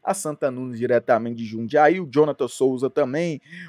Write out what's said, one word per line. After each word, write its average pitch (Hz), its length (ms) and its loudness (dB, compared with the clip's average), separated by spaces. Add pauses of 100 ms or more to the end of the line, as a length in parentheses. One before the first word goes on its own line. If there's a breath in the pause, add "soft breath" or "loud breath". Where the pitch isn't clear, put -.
A 196 120 -2
Santa 151 380 -4
Nunes, 123 260 -8
diretamente 117 600 0
de 113 60 -6
Jundiaí, 147 560 2
o 160 80 -8
Jonathan 143 380 2
Souza 131 420 0
também, 147 520 -2 (280 loud breath)